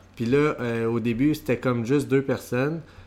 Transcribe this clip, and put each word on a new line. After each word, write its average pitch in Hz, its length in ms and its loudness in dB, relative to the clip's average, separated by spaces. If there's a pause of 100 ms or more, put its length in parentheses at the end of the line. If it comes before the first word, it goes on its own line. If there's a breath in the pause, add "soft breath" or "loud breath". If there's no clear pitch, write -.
(160)
Puis 120 80 -4
là, 143 360 4
euh, 117 260 -2
au 117 120 0
début, 120 360 0
c'était 135 240 -2
comme 120 260 0
juste 131 240 0
deux 135 140 2
personnes. 135 580 -2 (260 loud breath)